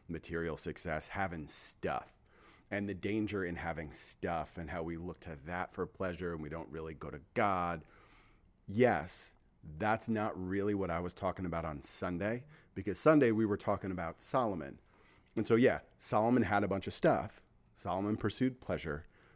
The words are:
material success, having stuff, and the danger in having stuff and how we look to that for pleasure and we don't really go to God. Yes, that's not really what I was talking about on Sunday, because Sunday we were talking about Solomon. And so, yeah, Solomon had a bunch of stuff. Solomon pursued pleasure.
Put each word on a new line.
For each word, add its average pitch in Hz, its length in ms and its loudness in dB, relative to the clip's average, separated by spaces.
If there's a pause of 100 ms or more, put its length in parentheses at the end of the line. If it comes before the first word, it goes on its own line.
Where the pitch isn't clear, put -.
material 82 480 -4
success, 78 520 -2
having 87 380 -4
stuff, - 720 0 (500)
and 101 200 -2
the 98 60 -4
danger 104 500 -2
in 87 120 -2
having 80 360 -6
stuff - 640 -2
and 82 140 -8
how 85 120 -4
we 82 140 -4
look 87 240 -8
to 80 240 -10
that 90 280 -4
for 92 120 -4
pleasure 87 480 -4
and 80 80 -6
we 73 80 -8
don't 82 200 -8
really 80 260 -8
go 76 160 -10
to 73 100 -12 (120)
God. 90 520 0 (840)
Yes, 104 680 2 (420)
that's 110 320 2
not 107 260 0
really 98 380 0
what 95 160 0
I 85 100 0
was 87 140 -4
talking 92 320 -2
about 82 200 -2
on 73 160 -6
Sunday, 98 640 0 (300)
because 95 260 -2
Sunday 147 320 8
we 110 140 4
were 101 120 2
talking 98 340 -2
about 85 280 -6
Solomon. 98 600 -2 (560)
And 110 100 0
so, 117 100 6
yeah, 113 240 6 (180)
Solomon 117 460 4
had 101 200 4
a 98 40 0
bunch 95 200 -2
of 101 60 -4
stuff. - 500 2 (300)
Solomon 98 440 0
pursued 123 420 0
pleasure. 78 460 -4 (300)